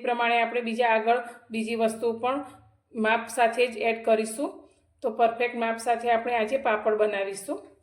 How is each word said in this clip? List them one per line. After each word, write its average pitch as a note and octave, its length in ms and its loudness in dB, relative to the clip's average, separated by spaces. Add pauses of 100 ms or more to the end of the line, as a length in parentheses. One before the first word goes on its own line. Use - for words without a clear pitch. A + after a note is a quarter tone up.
પ્રમાણે A#3+ 320 2
આપણે A#3 320 0
બીજા A3+ 240 2
આગળ A3+ 320 2 (260)
બીજી A3+ 320 -2
વસ્તુ A3+ 380 0
પણ C4 160 0 (560)
માપ A3+ 280 2 (140)
સાથે A#3 260 4 (100)
જ - 20 -12 (160)
એડ A3+ 160 -2
કરીશું. A3+ 500 0 (460)
તો A3+ 180 -4
પરફેક્ટ A#3+ 420 0
માપ A3+ 240 -2
સાથે A#3+ 300 0
આપણે A#3 260 0
આજે C4 240 -2
પાપડ G#3+ 380 2
બનાવીશું. G3+ 680 -4 (120)